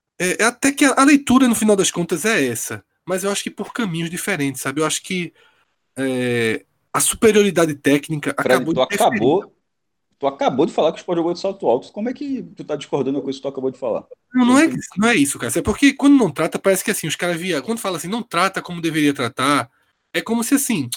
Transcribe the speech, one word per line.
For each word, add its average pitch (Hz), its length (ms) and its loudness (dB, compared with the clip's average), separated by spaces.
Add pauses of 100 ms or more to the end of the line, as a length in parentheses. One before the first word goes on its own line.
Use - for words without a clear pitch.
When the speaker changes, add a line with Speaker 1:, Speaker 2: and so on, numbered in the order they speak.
(180)
Speaker 1:
é, 180 260 -2
é - 20 6
até 254 260 0
que 285 140 2
a, 262 80 4
a 269 100 4
leitura, 269 440 6
no 226 80 2
final 214 200 4
das 180 140 2
contas, 170 340 -4
é 208 220 0
essa. 113 400 -6 (180)
Mas 185 200 -4
eu 202 80 -2
acho - 120 -4
que - 60 -10
por - 240 -10
caminhos 170 380 -4
diferentes, 156 500 -4
sabe? 139 180 -6
Eu 156 60 0
acho - 160 -4
que, 180 320 -6 (640)
é, 123 680 -2 (300)
a 147 60 -2
superioridade 196 720 4
técnica 147 680 -2
Speaker 2:
Fred, 135 140 2
Speaker 1:
acabou 131 200 2
Speaker 2:
tu 127 80 2
Speaker 1:
interferindo. 196 340 2
Speaker 2:
acabou, 139 400 0 (640)
tu 139 80 -2
acabou 151 400 0
de - 40 -8
falar 160 200 2
que - 80 -10
o - 20 -16
Sport 175 160 -4
jogou 170 160 0
de 175 60 -10
salto 190 280 -6
alto. 123 240 0
Como 214 160 -6
é 262 60 -4
que 262 300 -8 (120)
tu 156 80 -16
tá 151 120 -6
discordando 143 460 -4
com 139 80 -8
isso 131 100 -8
que - 40 -14
tu 143 40 -8
acabou 131 240 -6
de - 80 -14
falar? 107 260 -6 (280)
Speaker 1:
Não, 254 120 2
não 254 140 4
é, 320 60 6
Speaker 2:
Eu 262 120 -2 (180)
Speaker 1:
não 214 120 2
é 240 80 2
isso, 143 240 0
Cássio. 127 200 -4
É - 40 -2
porque 254 300 2
quando 285 220 4
não 220 140 4
trata, 165 300 -4
parece 190 240 2
que - 80 -2
assim, 170 160 -6
os 143 80 -6
caras 175 200 -4
via-, 165 260 -4
quando 226 180 -6
fala 185 180 -4
assim, 170 100 -10
"Não 220 160 -4
trata 180 380 -2
como 175 180 -10
deveria 156 340 2
tratar", 131 560 -2 (440)
é 165 80 -2
como 226 220 -2
se 285 100 -2
assim, 196 440 0